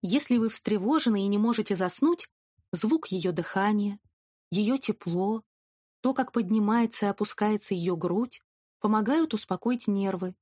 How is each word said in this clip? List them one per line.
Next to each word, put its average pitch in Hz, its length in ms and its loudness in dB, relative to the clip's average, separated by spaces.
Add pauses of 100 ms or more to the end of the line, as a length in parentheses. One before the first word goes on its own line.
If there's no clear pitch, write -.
Если 240 360 2
вы 220 120 2
встревожены 214 720 2
и 196 40 0
не 202 100 2
можете 214 380 0
заснуть, 190 540 0 (420)
звук 247 360 0
ее 185 240 -2
дыхания, 202 680 0 (520)
ее 214 260 0
тепло, 196 680 -2 (580)
то, 262 120 0
как 254 180 -2
поднимается 220 760 0
и - 20 2
опускается 208 640 -2
ее 175 200 -2
грудь, 180 460 -4 (380)
помогают 220 540 2
успокоить 233 540 -2
нервы. 190 540 -2